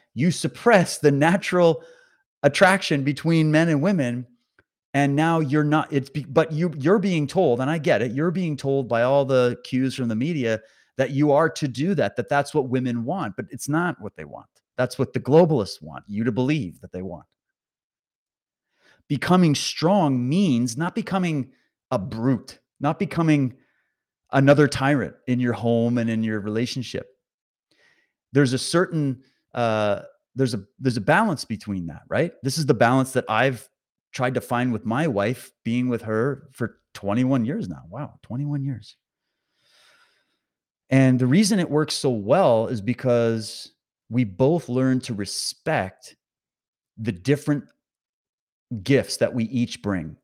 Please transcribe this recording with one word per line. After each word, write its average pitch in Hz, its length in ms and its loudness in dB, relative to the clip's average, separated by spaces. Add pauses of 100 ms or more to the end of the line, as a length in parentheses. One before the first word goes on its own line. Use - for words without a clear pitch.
(140)
you 156 160 2
suppress 175 680 2
the 147 120 4
natural 165 760 2 (600)
attraction 170 600 4
between 156 460 2
men 160 180 4
and 147 140 2
women. 127 440 0 (680)
And 139 220 2
now 165 240 2
you're 151 240 2
not, 151 280 0
it's 139 180 -2
be-, 147 180 -8
but 156 240 2
you, 160 240 -2
you're 160 220 2
being 170 280 0
told, 131 340 2
and 131 100 -2
I 165 80 -2
get 170 240 2
it, 113 100 -2
you're 156 180 -2
being 165 260 -4
told 139 320 -2
by 117 140 2
all 139 220 4
the 127 400 2
cues 127 300 -2
from 120 140 -4
the 110 80 -2
media 123 440 -2 (360)
that 131 140 -2
you 143 220 2
are 156 180 4
to 151 180 -4
do 143 260 -4
that, 117 220 -2
that - 120 -6
that's 143 240 0
what 139 160 0
women 120 360 -2
want, 143 320 -6
but 104 140 -8
it's - 180 -10
not 160 320 -2
what 104 160 -14
they 78 80 -14
want. 62 240 -18 (280)
That's 123 220 -4
what 131 140 -2
the 117 80 -4
globalists 151 600 2
want 76 260 -16
you 104 180 -6
to 120 80 -2
believe 127 480 -4
that 90 120 -20
they 92 100 -10
want. 87 240 -14 (1800)
Becoming 165 460 4
strong 147 760 0
means 127 480 0
not 170 180 -6
becoming 175 580 -4 (380)
a 127 80 0
brute, 113 600 -2 (220)
not 147 180 -2
becoming 151 560 0 (800)
another 139 340 6
tyrant 135 480 -2 (120)
in 123 120 0
your 123 140 0
home 117 460 0
and 113 120 -2
in 110 140 -2
your 107 160 -2
relationship. 113 640 -6 (1300)
There's 131 200 4
a 131 60 -2
certain, 160 640 -2 (320)
uh, 107 480 0 (320)
there's 127 200 0
a, 98 100 -8 (140)
there's 123 180 -2
a 107 60 -4
balance 170 420 0
between 98 420 -8
that, - 220 -14
right? 147 240 -2 (100)
This 135 140 -4
is 160 80 -2
the 131 100 2
balance 123 380 2
that 127 160 -2
I've 117 400 -2 (440)
tried 127 220 -4
to 120 60 -2
find 123 320 -2
with 107 140 -6
my 131 200 -2
wife, 110 460 -4 (120)
being 123 240 -2
with 113 140 -4
her 113 500 -4
for - 260 -8 (160)
twenty-one 123 500 0
years 160 240 -4
now. 78 220 -12
Wow, - 320 -14
twenty-one 143 420 -6
years. 117 320 -10 (1900)
And 131 300 4
the 127 80 2
reason 190 320 4
it 156 120 -2
works 151 240 0
so 139 160 0
well 117 560 4
is 110 140 -4
because 117 920 -2 (360)
we 120 160 0
both 120 440 0
learn 131 320 0
to 123 140 -8
respect - 1000 -6 (840)
the 113 140 -4
different 139 520 -2 (1160)
gifts 120 360 0
that - 160 -2
we 117 100 -2
each 120 380 -4
bring, 85 420 -4